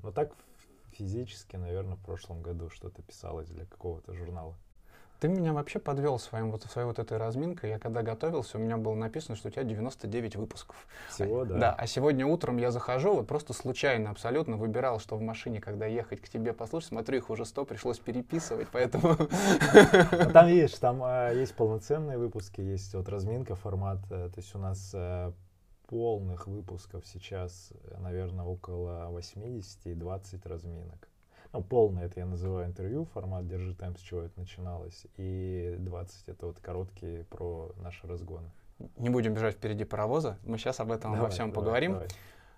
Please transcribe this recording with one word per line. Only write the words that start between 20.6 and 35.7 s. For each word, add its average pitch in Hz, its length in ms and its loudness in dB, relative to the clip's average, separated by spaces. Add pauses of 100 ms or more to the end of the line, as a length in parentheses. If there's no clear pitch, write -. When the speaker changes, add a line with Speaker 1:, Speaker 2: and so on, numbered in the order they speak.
Speaker 1:
там, 127 280 2
а, 127 300 2
есть 127 240 0
полноценные 127 640 0
выпуски, 107 420 -4
есть 98 340 -4
вот 92 140 -4
разминка, 104 480 -4
формат, 98 440 -4 (100)
э, 90 240 -6
то - 80 -14
есть - 120 -18
у 101 60 -8
нас, 95 340 -6
э, 90 380 -6 (560)
полных 104 600 -4
выпусков 92 600 -12
сейчас, 92 640 -10
э, - 280 -18
наверное, 90 440 -6
около 87 680 -6
восьмидесяти 101 800 -10
и 85 40 -6
двадцать 92 520 -8
разминок. 85 600 -12 (480)
Ну, 110 80 -4
полное — 101 440 4
это 90 120 -8
я 87 60 -4
называю 92 420 -4
интервью, 104 460 -4
формат 92 340 -6
«Держи 92 280 -6
темп», 90 220 -8
с - 40 -20
чего 87 220 -8
это 85 140 -12
начиналось, 90 680 -10 (100)
и 92 640 -4